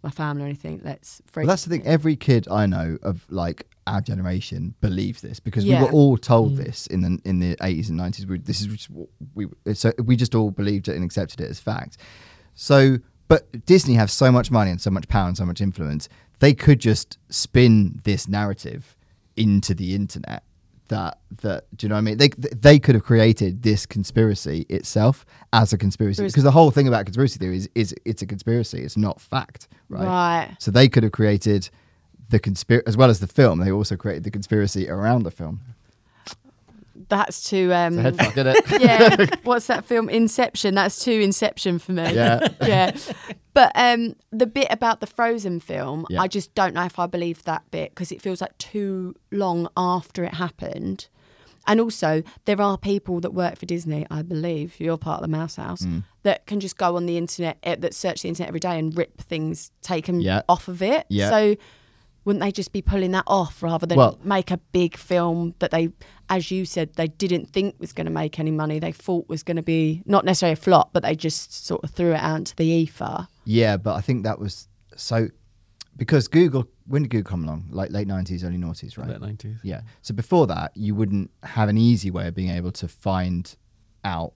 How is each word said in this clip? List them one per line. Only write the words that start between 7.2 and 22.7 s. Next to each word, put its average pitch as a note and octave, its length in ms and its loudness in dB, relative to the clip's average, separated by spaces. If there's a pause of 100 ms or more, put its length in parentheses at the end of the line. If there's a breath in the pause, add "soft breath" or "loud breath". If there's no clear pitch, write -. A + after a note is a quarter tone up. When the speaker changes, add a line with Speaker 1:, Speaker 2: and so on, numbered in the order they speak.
Speaker 2:
in F#2 140 0
the F2 220 -2
eighties F2+ 280 -4
and D#2+ 80 -4
nineties. F2+ 280 -6
We, F#2+ 140 -6
this F#2 220 -6
is G#2 60 -6
just G#2 220 -12
what - 200 -16 (260)
we, G2+ 120 -8 (260)
so - 180 2 (100)
we A#2+ 140 4
just A#2 180 0
all A2 180 2
believed G2+ 360 -2
it D2+ 80 -6
and F2 80 -4
accepted F2 380 -6
it - 80 -8
as - 100 -12
fact. - 380 -8 (580 loud breath)
So, C3+ 440 6 (280)
but - 380 2
Disney E3 300 6
have G#2+ 140 4
so C3 220 4
much B2 180 4
money G#2+ 220 2
and F2 80 -4
so - 120 -4
much F#2 180 -4
power G2 180 2
and F2+ 80 -2
so F#2+ 100 -4
much F2 140 -4
influence. E2 480 -4 (320 soft breath)
They C#3+ 140 8
could C#3+ 260 6
just - 380 0 (120)
spin A2+ 760 4
this G2 240 -4
narrative G2+ 640 -6 (440)
into G2+ 340 2
the F#2 220 -4
internet - 480 -8 (460)
that, G2 300 -6 (220)
that, G2 240 -6 (100)
do - 100 -10
you G#2 40 -2
know G#2+ 60 0
what G#2 40 0
I - 20 0
mean? A2 160 -2
They, C#3 120 8
they B2+ 500 8